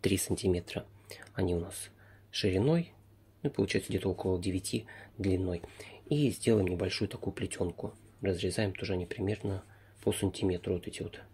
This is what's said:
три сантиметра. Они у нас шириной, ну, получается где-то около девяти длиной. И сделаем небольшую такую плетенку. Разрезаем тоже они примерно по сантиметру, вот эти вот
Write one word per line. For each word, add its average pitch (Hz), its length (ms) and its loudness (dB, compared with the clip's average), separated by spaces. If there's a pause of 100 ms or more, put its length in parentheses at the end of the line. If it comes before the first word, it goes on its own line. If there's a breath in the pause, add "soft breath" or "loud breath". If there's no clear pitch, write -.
три 95 160 4
сантиметра. 90 680 0 (480 loud breath)
Они 87 200 2
у 85 60 2
нас - 300 -8 (400 loud breath)
шириной, 131 640 2 (500)
ну, 143 80 0
получается - 400 0
где-то 98 200 0
около 92 280 0
девяти 92 480 -2 (300 loud breath)
длиной. 92 460 0 (480 loud breath)
И 147 200 4
сделаем 101 380 4
небольшую 90 400 0
такую - 240 -4
плетенку. - 640 -4 (260)
Разрезаем 98 540 2
тоже 98 180 -2
они 90 140 0
примерно 98 580 -2 (400 loud breath)
по 104 80 4
сантиметру, 92 600 0
вот 87 120 -4
эти - 160 -8
вот - 180 -8 (140)